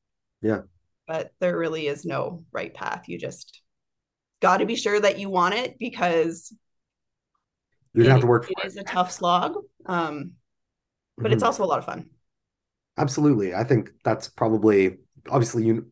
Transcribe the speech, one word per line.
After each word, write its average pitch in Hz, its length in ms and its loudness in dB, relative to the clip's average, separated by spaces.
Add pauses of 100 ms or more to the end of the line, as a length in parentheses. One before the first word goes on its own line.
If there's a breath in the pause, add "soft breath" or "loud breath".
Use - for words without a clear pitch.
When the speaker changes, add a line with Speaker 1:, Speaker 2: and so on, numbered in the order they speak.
(420)
Speaker 1:
Yeah. 107 200 -2 (460)
Speaker 2:
But 160 320 -8
there 175 180 -2
really 160 300 -4
is 143 180 -6
no 156 460 -6
right - 220 -8
path. - 360 -8
You 175 100 -10
just - 420 -14 (800)
gotta 180 260 2
be 226 100 -4
sure 208 240 0
that 202 200 2
you 196 100 -10
want 185 260 2
it, 247 240 -6
because 170 760 -2 (1400)
Speaker 1:
You're 117 120 6
gonna 131 80 8
Speaker 2:
it, 131 40 8
Speaker 1:
have 123 40 2
to 120 60 2
work 120 220 2
Speaker 2:
it - 120 -8
Speaker 1:
for - 40 -6
Speaker 2:
is - 120 -12
Speaker 1:
it. 202 40 -12
Speaker 2:
a - 20 -14
tough 180 280 -2
slog. 185 460 0 (280)
Um, 170 480 -6 (840)
but 214 160 -2
it's 180 80 4
Speaker 1:
Mm-hmm. - 60 2
Speaker 2:
also 214 160 -2
a - 20 2
lot 147 140 0
of - 60 -10
fun. - 240 -12 (880)
Speaker 1:
Absolutely. 135 560 2
I 101 100 -2
think 120 280 0 (120)
that's 110 260 -2
probably, 104 680 4 (320)
obviously, 117 400 0
un-, 113 220 0